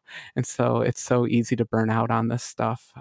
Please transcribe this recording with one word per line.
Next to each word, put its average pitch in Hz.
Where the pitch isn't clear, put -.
And 123
so 120
it's 117
so 123
easy 117
to 117
burn 113
out 113
on 117
this 117
stuff. -